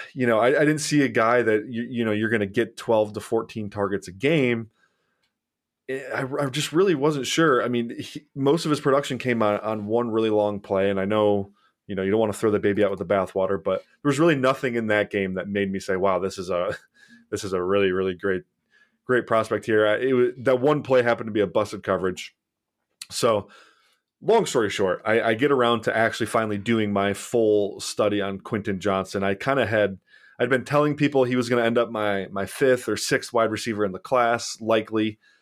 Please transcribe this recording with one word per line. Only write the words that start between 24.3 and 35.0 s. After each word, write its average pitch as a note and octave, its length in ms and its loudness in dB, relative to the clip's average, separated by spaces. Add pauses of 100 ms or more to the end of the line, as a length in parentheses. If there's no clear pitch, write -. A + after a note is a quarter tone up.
story A2 240 0
short, F#2+ 340 0
I, A2 160 2
I A2+ 140 2
get C#3 160 0
around A#2+ 320 2
to A2+ 140 0
actually A2+ 300 0
finally G#2+ 320 -2
doing G#2+ 340 0
my G2+ 200 0
full G#2 680 0
study G#2 400 0
on G2 180 -6
Quentin G2+ 400 -6
Johnston. F#2+ 460 -2
I G2 100 0
kinda C3+ 320 0
had, G#2 320 0 (400)
I'd B2 120 0
been B2+ 140 0
telling D3 300 0
people C#3 300 2
he B2 100 -2
was B2 140 0
gonna A#2+ 160 2
end A#2 140 2
up A#2 120 0
my, G#2 400 -2
my G2 160 -4
fifth B2+ 420 0
or G#2+ 80 0
sixth - 360 -4
wide A2+ 180 2
receiver G#2+ 340 -4
in F#2+ 60 -2
the F2+ 80 -10
class, A#2 640 -2
likely. A2 580 -2 (240)